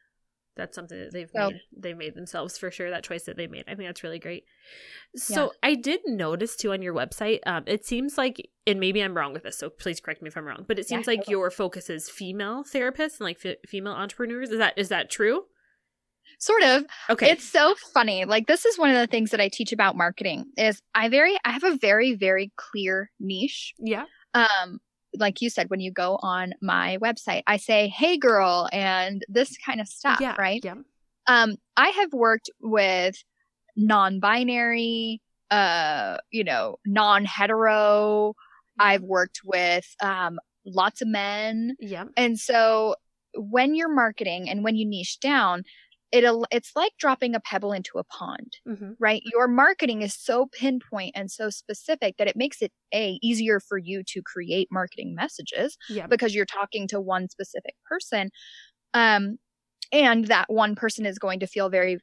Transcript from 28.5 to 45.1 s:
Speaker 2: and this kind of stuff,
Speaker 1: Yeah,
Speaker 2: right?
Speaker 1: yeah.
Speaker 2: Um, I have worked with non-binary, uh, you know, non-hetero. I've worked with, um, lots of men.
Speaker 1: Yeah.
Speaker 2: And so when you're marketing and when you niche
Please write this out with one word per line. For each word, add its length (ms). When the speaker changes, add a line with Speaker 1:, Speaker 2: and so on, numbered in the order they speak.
Speaker 2:
and 560
this 260
kind 140
of 80
stuff, 320
Speaker 1:
Yeah, 180
Speaker 2:
right? 240
Speaker 1:
yeah. 120
Speaker 2:
Um, 300
I 120
have 220
worked 380
with 560
non-binary, 1400
uh, 680
you 120
know, 420
non-hetero. 1500
I've 240
worked 400
with, 420
um, 380
lots 360
of 60
men. 720
Speaker 1:
Yeah. 260
Speaker 2:
And 200
so 580
when 400
you're 180
marketing 560
and 140
when 120
you 100
niche 360